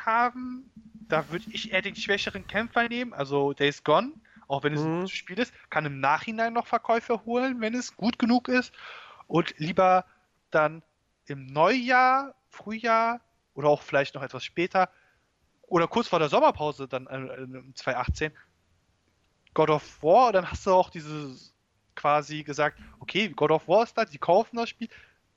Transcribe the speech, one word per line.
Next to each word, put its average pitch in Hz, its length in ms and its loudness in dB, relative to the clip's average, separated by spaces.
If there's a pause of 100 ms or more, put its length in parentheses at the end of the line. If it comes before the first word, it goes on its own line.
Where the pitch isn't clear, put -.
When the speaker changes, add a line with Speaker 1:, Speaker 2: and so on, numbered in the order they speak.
Speaker 1:
haben, 247 640 -2 (380)
da 156 220 0
würd 165 220 -8
ich - 200 -10
eher 185 100 0
den 196 140 -8
schwächeren 202 520 -4
Kämpfer 233 420 -2
nehmen, 240 240 -6
also 139 400 -2
Days 143 300 0
Gone, 190 280 2 (360)
auch 139 160 -4
wenn 147 100 0
es 151 80 -2
ein 160 140 -2
Speaker 2:
Mhm. 175 60 -2
Speaker 1:
gutes 185 140 -6
Spiel 185 240 -10
ist, 247 140 -4 (160)
kann 156 160 -2
im 139 140 -8
Nachhinein 220 540 0
noch 233 140 -4
Verkäufe 233 580 -2
holen, 247 360 -2
wenn 220 140 -4
es 247 200 -8
gut 220 240 -2
genug 247 300 2
ist. 254 240 0 (540)
Und 165 320 0
lieber 185 460 4 (440)
dann 156 320 2 (460)
im 139 180 -10
Neujahr, 254 880 4 (160)
Frühjahr 226 720 -2 (320)
oder 143 160 2
auch 147 140 4
vielleicht 139 320 0
noch 139 80 -10
etwas 127 200 -10
später 180 460 0 (720)
oder 170 260 2
kurz 233 200 -2
vor 180 100 0
der 151 120 2
Sommerpause 151 580 2
dann, 131 180 -8
äh, 135 140 -12
äh, 131 240 -12
im 131 320 -18
zwei 131 200 -4
achtzehn 131 380 -4 (1200)
God 156 160 2
of - 320 -2
War, 220 300 4
dann 185 180 0
hast - 160 -10
du 190 80 4
auch 185 160 4
dieses 151 640 -14 (420)
quasi 147 480 -2
gesagt, 147 360 -4 (200)
okay, 202 300 -4
God 147 220 0
of 156 160 0
War 196 160 4
ist - 120 -8
da, 220 100 0
die 143 120 -18
kaufen 208 400 2
das 233 120 -4
Spiel. - 200 -12 (460)